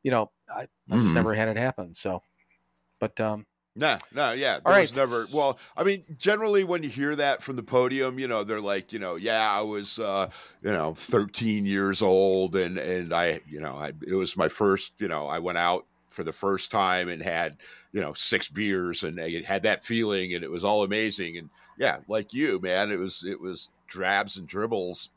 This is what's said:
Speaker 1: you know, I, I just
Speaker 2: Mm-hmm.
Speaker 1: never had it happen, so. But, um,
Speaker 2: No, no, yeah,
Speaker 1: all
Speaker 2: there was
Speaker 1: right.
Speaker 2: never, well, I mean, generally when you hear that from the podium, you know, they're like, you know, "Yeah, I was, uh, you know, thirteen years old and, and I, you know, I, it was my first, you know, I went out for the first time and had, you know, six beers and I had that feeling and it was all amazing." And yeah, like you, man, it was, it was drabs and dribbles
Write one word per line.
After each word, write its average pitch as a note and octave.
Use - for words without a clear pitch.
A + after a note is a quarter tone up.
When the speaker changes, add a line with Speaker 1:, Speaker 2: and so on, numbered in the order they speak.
Speaker 1:
you C3+
know, A2
I, B2+
I G#2
just G2+
Speaker 2:
Mm-hmm. -
Speaker 1:
never A2
had A2
it A2
happen, G2+
so. F2+
But, A2+
um, G#2+
Speaker 2:
No, C3+
no, B2+
yeah, B2
Speaker 1:
all E3+
Speaker 2:
there G3
was D#3+
Speaker 1:
right. -
Speaker 2:
never, A#2+
well, C#3
I E3
mean, G3
generally G#3
when F3
you C#3
hear C#3+
that C#3+
from C3+
the A#2
podium, B2+
you C3
know, A2
they're G#2+
like, G2+
you A2
know, F2+
"Yeah, A2
I G2+
was, G#2
uh, G2
you G#2+
know, D#2+
thirteen G#2+
years G2
old F#2+
and, F2+
and E2+
I, E2+
you D2+
know, C#2
I, D2
it F#2
was F#2
my E2
first, -
you G#2
know, D2+
I D#2+
went F2
out F2
for -
the G#2+
first G2
time F#2
and E2
had, E2
you G2+
know, D2+
six -
beers F#2
and E2
I E2
had G2
that G#2+
feeling G2+
and F2
it -
was F2
all G#2
amazing." G2
And E2
yeah, D#2+
like G#2+
you, B2
man, F#2+
it G2
was, F#2
it F#2
was F2
drabs G2
and F2
dribbles G2